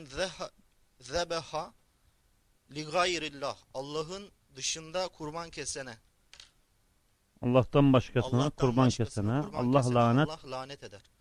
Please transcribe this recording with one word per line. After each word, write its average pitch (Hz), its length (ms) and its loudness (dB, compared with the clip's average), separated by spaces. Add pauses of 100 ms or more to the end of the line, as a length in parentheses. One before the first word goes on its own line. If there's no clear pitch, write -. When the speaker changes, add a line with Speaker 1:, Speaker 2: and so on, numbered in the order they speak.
Speaker 1:
zeha-, 156 440 -8 (500)
zebeha 165 720 -6 (960)
li 151 140 -10
gayrillah, 151 720 -2 (180)
Allah'ın 156 560 -8 (240)
dışında 160 540 -6
kurban 160 420 -12
kesene. 131 480 -10 (1400)
Speaker 2:
Allah'tan 131 500 6
başkasına 127 500 2
Speaker 1:
Allah'tan 143 280 0
Speaker 2:
kurban 127 160 6
Speaker 1:
başkasına 113 540 0
Speaker 2:
kesene - 100 -6
Speaker 1:
kurban - 140 -4
Speaker 2:
Allah 127 160 4
Speaker 1:
kesene 123 140 2
Speaker 2:
lanet 120 340 6
Speaker 1:
Allah 147 220 -12
lanet 131 320 -10
eder. 104 200 -18 (180)